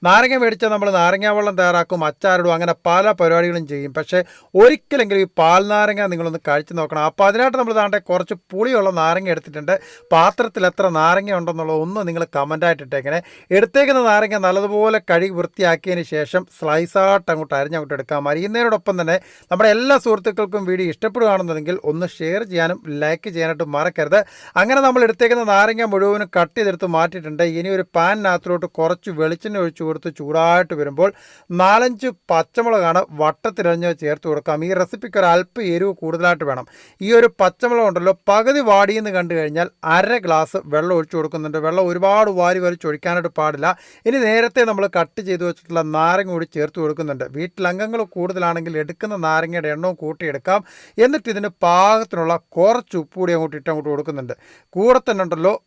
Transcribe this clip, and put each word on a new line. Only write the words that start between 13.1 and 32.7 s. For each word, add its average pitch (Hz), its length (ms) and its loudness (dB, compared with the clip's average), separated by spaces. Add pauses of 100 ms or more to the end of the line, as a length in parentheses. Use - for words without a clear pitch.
എടുത്തേക്കുന്ന 269 520 2
നാരങ്ങ 208 360 2
നല്ലതുപോലെ 208 540 2 (120)
കഴുകി 180 280 0
വൃത്തിയാക്കിയതിന് 175 760 -2
ശേഷം 151 280 -2 (160)
സ്ലൈസായിട്ട് 175 760 0
അങ്ങോട്ട് 156 260 -6
അരിഞ്ഞങ്ങോട്ട് 147 380 -6
എടുക്കാം. 143 240 -4 (100)
അരിയുന്നതിനോടൊപ്പം 208 680 -2
തന്നെ 165 160 0 (340)
നമ്മുടെ 214 240 4
എല്ലാ 262 300 2
സുഹൃത്തുക്കൾക്കും 208 680 -2
വീഡിയോ 185 240 -2
ഇഷ്ടപ്പെടുകയാണെന്നുണ്ടെങ്കിൽ 185 840 -2 (140)
ഒന്ന് 170 240 -4
ഷെയർ 170 300 -4
ചെയ്യാനും 170 320 -2 (220)
ലൈക്ക് 160 340 -4
ചെയ്യാനായിട്ട് 160 300 -4 (100)
മറക്കരുത്. 160 440 0 (420)
അങ്ങനെ 254 240 2
നമ്മൾ 262 220 4
എടുത്തേക്കുന്ന 233 460 2
നാരങ്ങ 220 400 2
മുഴുവനും 202 440 0
കട്ട് 170 200 0
ചെയ്തെടുത്ത് 190 400 -2
മാറ്റിയിട്ടുണ്ട്. 160 460 -2 (160)
ഇനി 170 180 -6
ഒരു 185 80 -2 (120)
പാനിനകത്തിലോട്ട് 180 720 0 (100)
കുറച്ച് 170 320 -2 (100)
വെളിച്ചെണ്ണ 170 420 -4
ഒഴിച്ച് 170 240 -6
കൊടുത്ത് 156 320 -6
ചൂടായിട്ട് 165 640 2
വരുമ്പോൾ 143 300 0 (500)
നാലഞ്ച് 233 480 2 (240)
പച്ചമുളകാണ് 180 680 0 (200)